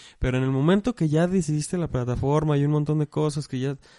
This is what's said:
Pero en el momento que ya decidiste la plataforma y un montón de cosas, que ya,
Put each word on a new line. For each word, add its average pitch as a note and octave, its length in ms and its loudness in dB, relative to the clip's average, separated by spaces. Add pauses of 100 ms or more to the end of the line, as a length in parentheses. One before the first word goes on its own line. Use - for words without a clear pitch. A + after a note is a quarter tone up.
(180)
Pero B2+ 200 0
en C3 60 0
el C3 60 0
momento F3 440 2
que D#3+ 140 0
ya D#3 180 2
decidiste D#3+ 520 -2
la E3 100 -4
plataforma C3+ 720 0
y C#3+ 60 2
un D3 80 2
montón D3+ 260 0
de D3+ 100 0
cosas, D3+ 400 -4
que B2+ 120 -6
ya, C3+ 180 -6 (200)